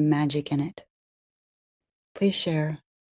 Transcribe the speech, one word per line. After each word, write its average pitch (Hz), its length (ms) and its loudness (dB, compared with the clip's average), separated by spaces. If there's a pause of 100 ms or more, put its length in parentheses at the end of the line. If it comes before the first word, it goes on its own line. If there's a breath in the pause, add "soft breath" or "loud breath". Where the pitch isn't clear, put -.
magic 147 420 0
in 143 80 0
it." - 260 -8 (1300)
Please 196 220 0
share 156 440 -2 (380)